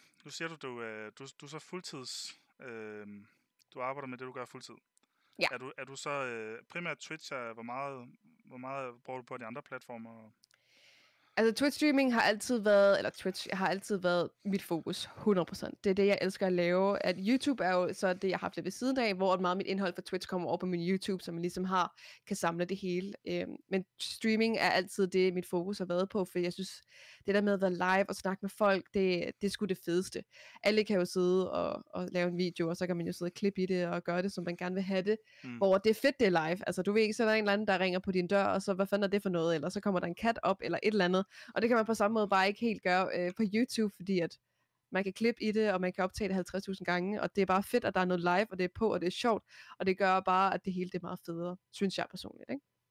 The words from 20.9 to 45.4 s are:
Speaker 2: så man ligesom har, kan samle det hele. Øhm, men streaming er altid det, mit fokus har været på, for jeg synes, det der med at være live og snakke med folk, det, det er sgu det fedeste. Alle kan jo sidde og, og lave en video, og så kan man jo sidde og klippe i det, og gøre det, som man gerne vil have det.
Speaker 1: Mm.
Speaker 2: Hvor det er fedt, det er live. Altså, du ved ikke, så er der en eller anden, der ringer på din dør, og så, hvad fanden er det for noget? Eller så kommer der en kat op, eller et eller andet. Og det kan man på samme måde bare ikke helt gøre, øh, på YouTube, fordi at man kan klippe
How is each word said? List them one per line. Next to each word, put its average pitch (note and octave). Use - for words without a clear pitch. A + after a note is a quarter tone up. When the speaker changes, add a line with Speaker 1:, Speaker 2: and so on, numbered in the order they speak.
Speaker 2:
så -
man E3+
ligesom F3+
har, F#3
kan G3+
samle E3+
det F#3+
hele. F#3
Øhm, F3
men F#3+
streaming A3+
er -
altid F#3+
det, F#3
mit F3+
fokus F#3
har F#3
været F3+
på, G3
for F3+
jeg F3+
synes, -
det G3
der G#3
med G3+
at F#3+
være F#3+
live F#3
og -
snakke F#3+
med G3
folk, G3
det, F#3
det G3+
er F#3+
sgu -
det G3
fedeste. F3
Alle G#3+
kan G3+
jo F3
sidde F#3
og, -
og F3+
lave F3+
en F3
video, F3
og F3
så F#3
kan F3
man E3+
jo F3
sidde F3
og -
klippe G3+
i F#3
det, F3+
og F3
gøre F3
det, G3
som F3
man F3
gerne F3+
vil F#3+
have F#3+
det. G#3+
Speaker 1:
Mm. A#3+
Speaker 2:
Hvor G3
det G3
er A3
fedt, C#4
det A3+
er E3
live. F#3
Altså, F#3
du F#3
ved A3
ikke, G#3+
så A#3
er A3
der G#3+
en A3
eller G3+
anden, G#3
der F#3+
ringer F#3
på F#3+
din F3+
dør, G3
og G3
så, G3+
hvad F#3+
fanden G3+
er G3
det G3+
for G3
noget? E3+
Eller D#3
så G3
kommer F#3+
der E3+
en E3+
kat A3+
op, G3
eller -
et G#3+
eller G3+
andet. F#3
Og G3
det A3+
kan B3
man A3
på A3+
samme G#3
måde G#3+
bare F#3+
ikke G#3
helt A3+
gøre, F3+
øh, F3+
på A3+
YouTube, A3
fordi F#3
at D#3+
man F#3
kan F#3+
klippe A#3